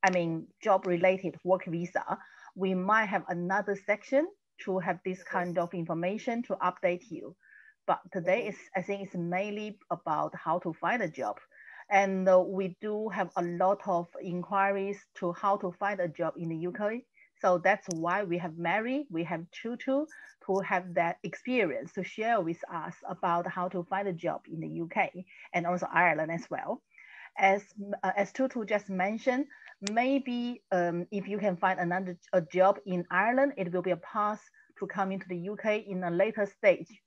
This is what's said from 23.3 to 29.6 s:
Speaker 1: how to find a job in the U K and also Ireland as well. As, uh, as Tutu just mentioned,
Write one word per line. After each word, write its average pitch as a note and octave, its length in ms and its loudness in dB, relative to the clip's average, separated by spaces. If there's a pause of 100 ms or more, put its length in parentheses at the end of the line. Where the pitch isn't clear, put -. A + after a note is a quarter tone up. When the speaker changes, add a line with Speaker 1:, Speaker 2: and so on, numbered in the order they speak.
Speaker 1:
how F3+ 220 -2
to F3+ 220 -4
find G3+ 180 -2
a F#3 40 -2
job E3 340 -4
in E3 140 -10
the D#3 80 -6
U E3 240 -6
K F#3 320 -2 (300)
and F3 120 0
also F3 260 0
Ireland D#3+ 380 4
as E3 200 -4
well. F3 320 -6 (560)
As, G3 240 6 (400)
uh, F#3+ 140 0
as G3+ 160 0
Tutu C4 320 0
just G3+ 260 -2
mentioned, A3 560 0 (440)